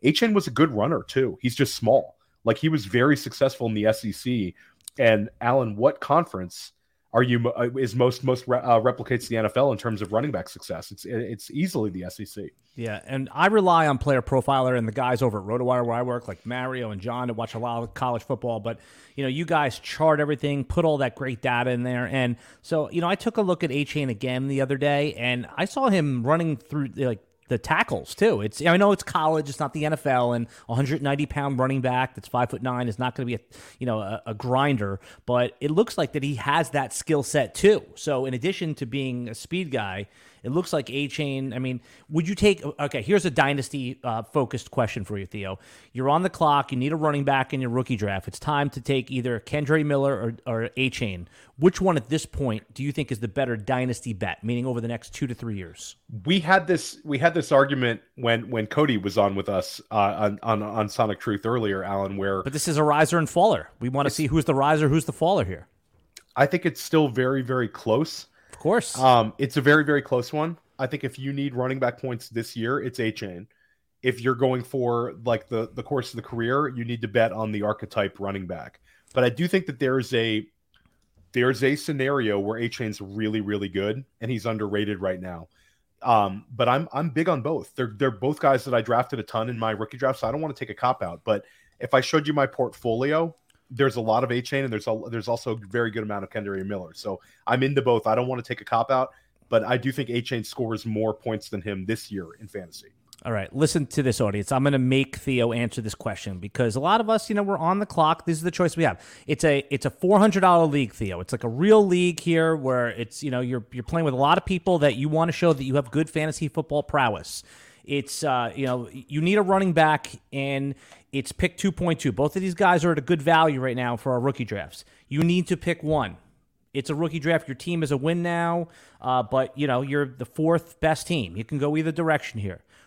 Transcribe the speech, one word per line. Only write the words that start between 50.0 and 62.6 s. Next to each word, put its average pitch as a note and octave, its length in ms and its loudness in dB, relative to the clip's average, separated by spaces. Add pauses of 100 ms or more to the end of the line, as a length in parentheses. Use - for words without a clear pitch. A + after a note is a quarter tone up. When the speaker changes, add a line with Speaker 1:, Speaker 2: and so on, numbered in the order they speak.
Speaker 2:
or, A#2 200 -2 (120)
or A#2 300 -2
Achane. G#2+ 500 -4 (320)
Which E3+ 220 4
one F#3 160 4
at B2 140 -4
this D3+ 160 -2
point A#2 360 -4 (120)
do C3 100 -8
you C#3+ 80 -2
think C#3+ 180 -6
is A#2 80 -4
the A#2 80 -6
better B2 300 -2
dynasty B2 560 -4
bet, F#2+ 320 -6
meaning A#2+ 220 -2
over A#2+ 140 -2
the A#2 60 -6
next A#2 280 -8
two D3 120 -4
to A#2+ 80 -8
three A2+ 220 -8
years? F2 400 -14 (280)
Speaker 1:
We F#3 140 2
had E3+ 300 4
this, - 340 -2
we C#3+ 160 -2
had D#3+ 160 4
this D#3 160 -2
argument C3+ 520 4 (120)
when, A#2 340 0
when A2+ 200 -2
Cody C#3+ 300 2
was F#2+ 200 0
on G2+ 160 4
with F#2+ 140 -4
us, F#2+ 320 -4 (100)
uh, G#2 260 2
on, G#2 280 0
on, A2 180 0
on G#2 260 -2
Sonic G#2+ 300 0
Truth G#2 260 -4
earlier, A2 380 0
Alan, G2 340 -4
where G2 280 -2
Speaker 2:
But C3+ 80 -6
this D3+ 160 -4